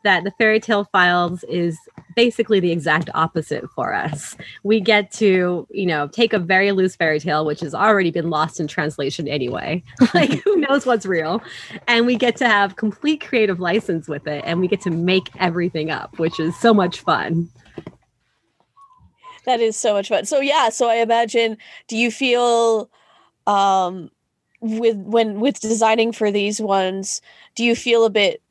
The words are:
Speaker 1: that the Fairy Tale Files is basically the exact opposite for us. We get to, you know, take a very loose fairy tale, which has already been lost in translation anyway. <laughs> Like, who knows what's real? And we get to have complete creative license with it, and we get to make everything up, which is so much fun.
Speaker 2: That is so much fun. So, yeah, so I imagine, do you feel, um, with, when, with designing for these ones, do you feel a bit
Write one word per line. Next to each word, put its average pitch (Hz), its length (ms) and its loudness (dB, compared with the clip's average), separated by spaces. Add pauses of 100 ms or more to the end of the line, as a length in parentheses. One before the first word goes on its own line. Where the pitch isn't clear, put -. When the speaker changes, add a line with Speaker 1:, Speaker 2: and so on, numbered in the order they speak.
Speaker 1:
that 185 200 2
the 190 140 -6
Fairy 220 220 2
Tale 208 320 -2
Files 180 580 2
is 170 260 -2 (400)
basically 226 440 2
the 175 120 2
exact 156 440 -2
opposite 160 560 -4
for - 240 -4
us. - 400 -8 (280)
We 214 160 2
get 208 340 2
to, 180 580 2
you 190 160 -4
know, 147 200 -2
take 233 260 0
a 202 60 0
very 190 320 2
loose 185 240 0
fairy 156 240 0
tale, 156 260 -2
which 151 160 -4
has 147 120 -8
already 196 380 2
been 170 180 -4
lost 156 300 -2
in 151 80 -4
translation 147 600 -4
anyway. 127 600 -4
<laughs> - 240 0
Like, 285 200 4 (100)
who 403 140 2
knows 277 280 0
what's 233 200 0
real? 175 360 -2 (460)
And 233 180 4
we 247 100 2
get 233 220 0
to 247 100 0
have 202 280 2
complete 285 460 -2
creative 202 380 0
license 180 480 -2
with 143 200 -8
it, 147 180 -6
and 170 140 -2
we 180 80 0
get 185 140 -2
to 180 100 -4
make 180 380 0 (100)
everything 170 520 -2
up, - 280 -10
which 165 200 -2
is 165 200 -2
so 233 160 6
much 180 240 0
fun. 165 500 -2 (2000)
Speaker 2:
That 240 160 2
is 220 160 0
so 214 160 0
much 196 160 -2
fun. 202 160 0
So, 285 160 0
yeah, 277 280 2
so 233 200 0
I 226 60 2
imagine, 233 640 2 (300)
do 220 100 -6
you 233 140 2
feel, 233 760 2 (580)
um, 190 640 0 (500)
with, 226 360 0
when, 208 420 0
with 262 200 0
designing 220 520 0
for 214 200 -2
these 208 300 -2
ones, 196 600 -2 (340)
do 226 80 -4
you 233 120 2
feel 233 300 2
a 220 40 2
bit 196 420 0